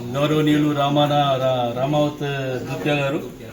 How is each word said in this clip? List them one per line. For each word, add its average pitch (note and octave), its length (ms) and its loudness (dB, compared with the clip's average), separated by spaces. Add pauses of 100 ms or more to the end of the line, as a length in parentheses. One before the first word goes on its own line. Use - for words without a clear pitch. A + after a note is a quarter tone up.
(160)
గౌరవనీయులు D3+ 580 2
రామాన-, C#3+ 380 2
రా-, C3 680 2
రామావత్ D3 440 0 (480)
గుప్తా D3 220 -2
గారు, C#3+ 380 -2 (220)